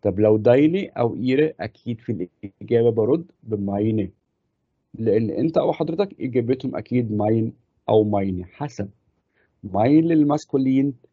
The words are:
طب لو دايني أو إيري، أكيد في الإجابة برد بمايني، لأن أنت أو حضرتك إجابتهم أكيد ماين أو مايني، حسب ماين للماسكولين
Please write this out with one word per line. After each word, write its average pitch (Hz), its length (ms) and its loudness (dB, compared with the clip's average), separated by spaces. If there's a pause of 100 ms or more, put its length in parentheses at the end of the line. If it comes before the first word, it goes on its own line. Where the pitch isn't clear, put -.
طب 98 180 -2
لو 107 180 6
دايني 143 500 4
أو - 280 -4
إيري، 131 440 0
أكيد - 400 -10
في 92 280 -6 (160)
الإجابة 117 460 0
برد 113 360 0 (180)
بمايني، 104 680 -4 (800)
لأن 113 360 0
أنت 156 280 -2
أو 151 160 0
حضرتك 165 480 -4
إجابتهم 123 540 -4
أكيد 117 360 -2
ماين 110 420 0 (360)
أو 107 140 6
مايني، 98 420 -2
حسب 104 440 -10 (760)
ماين 117 420 2
للماسكولين 143 880 0 (200)